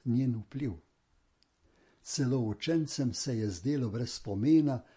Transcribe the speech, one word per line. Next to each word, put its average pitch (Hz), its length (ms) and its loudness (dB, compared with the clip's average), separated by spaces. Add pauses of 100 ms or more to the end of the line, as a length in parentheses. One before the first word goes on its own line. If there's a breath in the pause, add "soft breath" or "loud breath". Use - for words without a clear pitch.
njen 123 380 2
vpliv? 135 300 -6 (1300 soft breath)
Celo 131 360 0
učencem 139 760 0
se 123 240 -2
je 107 120 0
zdelo 120 400 -2
brez 117 300 -4
pomena, 135 600 4 (140 soft breath)